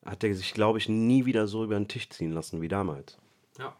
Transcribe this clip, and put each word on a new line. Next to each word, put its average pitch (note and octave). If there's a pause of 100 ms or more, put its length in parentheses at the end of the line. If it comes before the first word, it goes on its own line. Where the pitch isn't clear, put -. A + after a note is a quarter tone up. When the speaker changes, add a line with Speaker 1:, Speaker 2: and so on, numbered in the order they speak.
Speaker 1:
hat G2
er G#2
sich, F#2
glaub A2
ich, G#2
nie A#2
wieder A#2
so G#2+
über G#2+
den G2+
Tisch -
ziehen D#2+
lassen D#2+
wie E2
damals. E2+ (400)
Speaker 2:
Ja. -